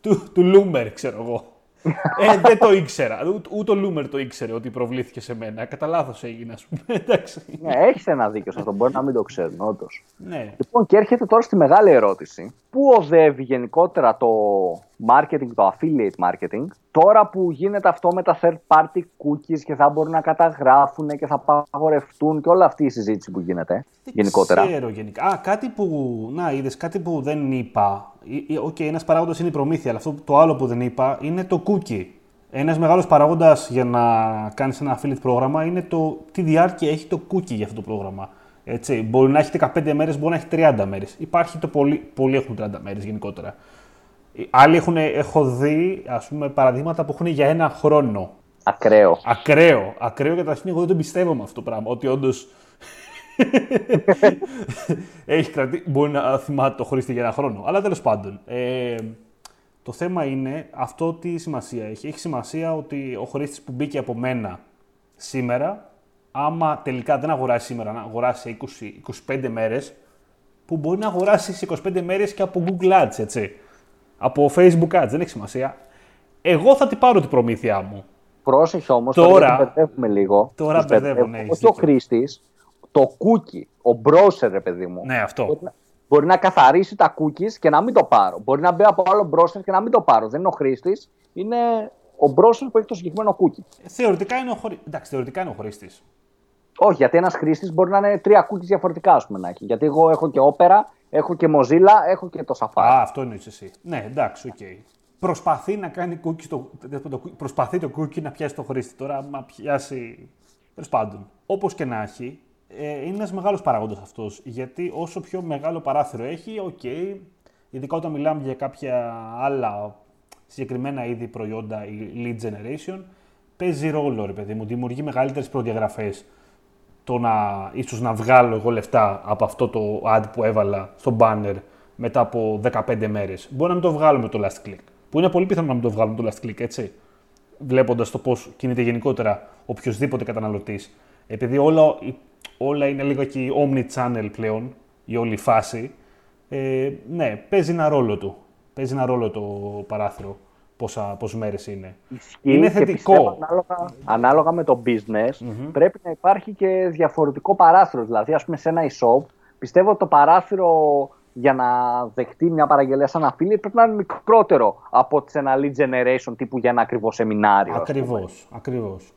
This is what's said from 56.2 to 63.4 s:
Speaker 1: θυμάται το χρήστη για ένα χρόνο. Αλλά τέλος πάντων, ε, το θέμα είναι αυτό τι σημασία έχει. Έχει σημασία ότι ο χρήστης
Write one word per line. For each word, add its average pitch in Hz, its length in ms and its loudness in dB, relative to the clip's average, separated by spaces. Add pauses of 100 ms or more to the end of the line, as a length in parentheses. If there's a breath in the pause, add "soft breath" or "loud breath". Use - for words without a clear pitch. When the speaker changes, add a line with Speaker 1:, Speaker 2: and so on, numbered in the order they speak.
Speaker 1:
θυμάται 135 360 -2
το 123 100 -6
χρήστη 131 280 -4
για 120 100 -4
ένα 113 100 -2
χρόνο. 113 340 -6
Αλλά 180 160 0
τέλος 196 180 -4
πάντων, 101 460 -4
ε, 123 480 -6 (880 soft breath)
το 120 100 -14
θέμα 175 320 -6
είναι 135 460 -6
αυτό 165 440 -6
τι 170 240 -8
σημασία 123 460 -10
έχει. 107 220 -14
Έχει 151 120 -12
σημασία 160 580 -6
ότι 139 440 -10
ο 113 40 -8
χρήστης 143 380 -10